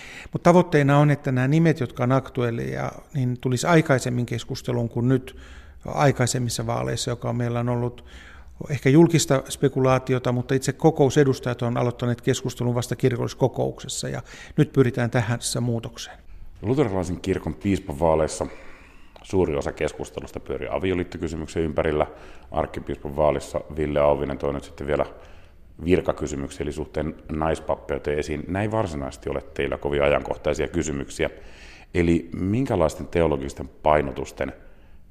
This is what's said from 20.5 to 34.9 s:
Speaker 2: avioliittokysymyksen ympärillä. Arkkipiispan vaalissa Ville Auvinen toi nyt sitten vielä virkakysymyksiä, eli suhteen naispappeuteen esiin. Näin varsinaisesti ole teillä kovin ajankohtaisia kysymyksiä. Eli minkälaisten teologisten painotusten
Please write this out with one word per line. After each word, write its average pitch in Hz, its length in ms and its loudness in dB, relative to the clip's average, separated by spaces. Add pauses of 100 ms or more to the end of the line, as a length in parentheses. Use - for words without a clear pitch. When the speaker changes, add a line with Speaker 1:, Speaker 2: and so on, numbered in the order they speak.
Speaker 2:
avioliittokysymyksen 85 920 -4
ympärillä. 76 440 0 (440)
Arkkipiispan 73 640 -6
vaalissa 71 460 0 (160)
Ville 73 220 0
Auvinen 71 380 2
toi 71 160 -4
nyt 71 100 -6
sitten - 240 -12
vielä 71 180 0 (800)
virkakysymyksiä, 76 760 -2
eli 73 80 -4
suhteen 76 440 -6 (160)
naispappeuteen 76 880 -4
esiin. 76 280 -6
Näin 101 240 -4
varsinaisesti 78 580 -6
ole 69 120 -4 (120)
teillä 69 240 -2
kovin 71 260 0
ajankohtaisia 71 640 0
kysymyksiä. 73 640 -4 (640)
Eli 85 400 2
minkälaisten 95 760 0
teologisten 69 600 0
painotusten 69 840 0 (580)